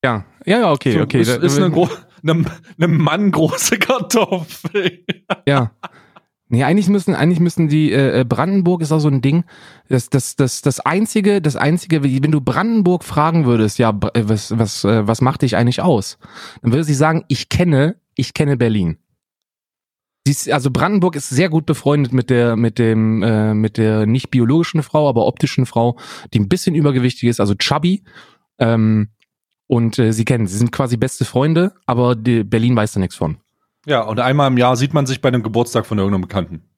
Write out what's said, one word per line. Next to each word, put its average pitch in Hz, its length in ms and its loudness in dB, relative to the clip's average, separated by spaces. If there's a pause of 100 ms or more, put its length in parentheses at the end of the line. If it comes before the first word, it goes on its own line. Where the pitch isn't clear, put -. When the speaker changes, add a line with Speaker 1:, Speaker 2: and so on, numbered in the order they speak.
Speaker 1:
Ja, 113 220 -2 (200)
ja, 208 140 2
ja, 208 120 2
okay, 135 220 0
Speaker 2:
So, 143 80 2
Speaker 1:
okay. 120 200 0
Speaker 2:
ist, 113 80 2
Speaker 1:
Da, 123 60 0
Speaker 2:
ist 143 220 0
eine 185 100 2
Speaker 1:
äh, 165 40 0
Speaker 2:
gro-, 165 180 0 (320)
einem, 160 240 0 (320)
einem 165 200 2
Mann 175 340 2
große 165 480 0
Kartoffel. 185 1300 -2
<laughs> - 40 -4 (340)
Speaker 1:
Ja. 135 240 0 (800)
Nee, 120 160 0
eigentlich 175 220 2
müssen, 196 280 0
eigentlich 165 240 2
müssen 170 280 0
die, 151 240 2
äh, 127 300 2
äh, 127 40 0
Brandenburg 175 560 0
ist 151 100 -4
auch 160 80 2
so 151 80 2
ein 139 140 0
Ding, 143 220 2 (460)
das, 127 220 -2
das, - 240 -2
das, - 260 -2
das - 200 -2
einzige, 202 600 0
das 151 140 -2
einzige, 156 480 0
wie, 135 180 0
wenn 151 100 0
du 151 100 2
Brandenburg 180 640 0
fragen 160 420 0
würdest, 110 340 2
ja, 113 120 4
Br-, 104 240 -4
äh, 107 140 0
was, 107 280 -2
was, 110 260 -2
äh, 107 240 2
was 113 140 0
macht 131 200 0
dich 117 140 0
eigentlich 120 260 0
aus? 131 380 -2 (420)
Dann 120 100 0
würde 151 120 0
sie 151 100 0
sagen, 156 340 2
ich - 220 -4
kenne, 165 460 2 (180)
ich - 220 -6
kenne 143 200 0
Berlin. 107 440 0 (1300)
Sie 139 60 0
ist, - 200 -6
also 135 200 0
Brandenburg 170 460 0
ist - 120 -10
sehr 160 200 0
gut 156 160 -2
befreundet 143 480 0
mit 127 160 0
der, 120 260 2
mit 113 240 -2
dem, 110 440 2
äh, 107 300 0
mit 107 240 -2
der 110 280 0
nicht 120 260 -2
biologischen 143 500 2
Frau, 151 280 0
aber 117 160 0
optischen - 400 -2
Frau, 120 320 -2 (360)
die 107 60 2
ein 101 80 0
bisschen 175 280 -2
übergewichtig 127 540 0
ist, 117 120 -2
also 101 140 2
chubby. 156 480 -2 (540)
Ähm, 110 520 2 (580)
und, 117 320 0
äh, 113 140 2
sie 110 120 0
kennen, 113 220 0
sie 95 100 -6
sind 117 140 2
quasi 123 260 -2
beste 127 280 -4
Freunde, 160 480 0 (120)
aber 123 300 0
die, 113 280 0
Berlin 117 320 0
weiß 107 180 0
da 101 80 -4
nichts 90 140 -4
von. 80 220 -4 (480)
Speaker 2:
Ja, 139 160 0
und 110 200 -4
einmal 139 280 2
im 127 80 2
Jahr 123 200 4
sieht 139 160 -2
man 143 120 2
sich 127 140 -6
bei - 80 0
einem 123 160 0
Geburtstag 113 420 -2
von 107 120 -4
irgendeinem 98 240 0
Bekannten. 87 400 -6 (160)